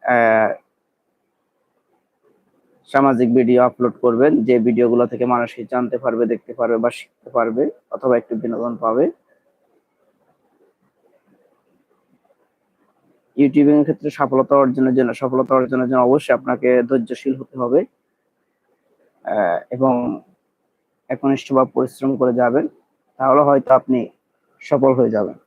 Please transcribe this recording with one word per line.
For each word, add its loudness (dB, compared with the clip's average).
আহ, 2
সামাজিক 2
ভিডিও 4
আপলোড 0
করবেন, 2
যে 2
ভিডিওগুলো 2
থেকে -6
মানুষ -2
জানতে -4
পারবে, -2
দেখতে -6
পারবে -2
বা -2
শিখতে -20
পারবে -2
অথবা -2
একটু -4
বিনোদন -6
পাবে। 0
ইউটিউবিং 4
এর 4
ক্ষেত্রে -4
সফলতা 0
অর্জনের 0
জন্য, 0
সফলতা -4
অর্জনের -2
জন্য 2
অবশ্যই 2
আপনাকে -4
ধৈর্যশীল -4
হতে -18
হবে, 0
আহ, -2
এবং 0
একনিষ্ঠভাবে -2
পরিশ্রম -4
করে 0
যাবেন, 0
তাহলে 2
হয়তো 2
আপনি 0
সফল 0
হয়ে 0
যাবেন। -4